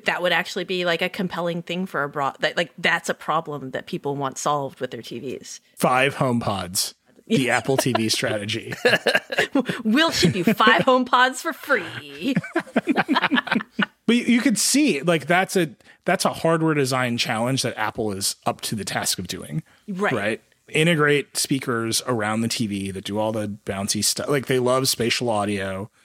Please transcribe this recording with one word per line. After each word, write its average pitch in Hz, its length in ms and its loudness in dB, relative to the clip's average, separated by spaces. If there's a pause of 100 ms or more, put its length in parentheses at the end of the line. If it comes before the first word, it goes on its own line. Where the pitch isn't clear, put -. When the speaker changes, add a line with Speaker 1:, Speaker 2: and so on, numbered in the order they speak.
Speaker 1:
that 165 160 0
would 175 120 0
actually 175 320 -2
be, 180 200 -4
like, 170 160 0
a 180 80 0
compelling 175 540 -4
thing 185 240 -6
for 147 160 -4
a 147 60 -2
broad, 143 320 -4
that, 151 160 -2
like, 170 200 -2
that's 170 320 0
a 180 60 -2
problem 147 560 -4
that - 160 -6
people 139 300 -4
want 135 200 -4
solved 147 440 -4
with 127 100 -4
their 120 100 -10
T 117 200 -12
Vs. - 400 -12 (160)
Speaker 2:
Five 131 400 2
HomePods. 107 800 -2 (340)
The 123 220 2
Speaker 1:
<laughs> - 0 -
Speaker 2:
Apple 123 260 2
T 127 160 2
V 110 160 2
strategy. 107 680 -2
Speaker 1:
<laughs> - 760 0 (280)
We'll 285 280 4
ship 156 240 2
you 170 100 -2
five 226 380 6
HomePods 254 540 4
for 330 160 -6
free. 160 880 -4
<laughs> - 40 -4 (1600)
Speaker 2:
But 233 80 6
you, 240 80 0
you 233 160 6
could 220 180 2
see, 247 440 2
like, 165 240 2
that's 180 280 2
a, 170 140 2 (380)
that's 180 180 2
a 135 80 2
hardware 160 400 2
design 127 460 2
challenge 120 420 0
that 120 160 -2
Apple 110 360 -2
is 98 240 -4 (100)
up 117 160 -2
to - 120 -4
the 98 100 -4
task - 340 -4
of 92 80 -8
doing. 147 360 -8 (240)
Speaker 1:
Right. 190 280 -2
Speaker 2:
Right? 107 280 -2 (280)
Integrate 147 640 2
speakers 117 720 -2
around 110 340 0
the 113 80 0
T 113 180 -2
V 98 240 -4
that 92 140 -10
do 101 140 -4
all 110 140 0
the 107 160 -4 (180)
bouncy 101 380 -2
stuff. - 240 -2
Like, 139 180 0
they 131 120 2
love 131 300 2
spatial 117 420 0
audio. 101 600 -2 (140)